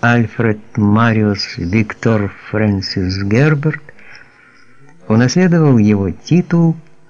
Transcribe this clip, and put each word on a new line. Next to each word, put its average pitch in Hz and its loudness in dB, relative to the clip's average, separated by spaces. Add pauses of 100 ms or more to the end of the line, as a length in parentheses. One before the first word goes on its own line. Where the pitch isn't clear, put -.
Альфред 117 -2
Мариус 107 0
Виктор 104 -2 (180)
Фрэнсис 98 -2
Герберт, 143 0 (1300)
унаследовал 143 2
его 104 2
титул 170 0 (360)